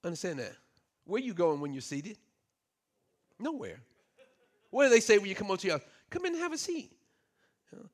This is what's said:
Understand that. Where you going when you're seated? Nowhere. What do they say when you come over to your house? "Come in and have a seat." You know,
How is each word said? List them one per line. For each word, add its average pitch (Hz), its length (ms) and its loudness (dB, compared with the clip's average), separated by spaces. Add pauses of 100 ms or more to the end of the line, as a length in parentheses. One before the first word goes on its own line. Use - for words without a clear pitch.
Understand 170 340 -6
that. - 180 -8 (500)
Where 208 140 -4
you 254 140 -6
going 165 280 2
when 143 120 -6
you're 135 80 -8
seated? 147 380 -10 (1200)
Nowhere. 202 420 -8 (880)
What 262 140 4
do 269 80 8
they 233 80 10
say 220 180 6
when 196 100 2
you 190 60 -6
come 202 140 -6
over 190 100 0
to 196 100 -4
your 156 120 0
house? - 80 -16 (240)
"Come 349 160 -4
in 339 60 0
and 339 100 -4
have 339 100 -4
a 311 60 -8
seat." - 360 -8 (760)
You - 80 -20
know, - 140 -18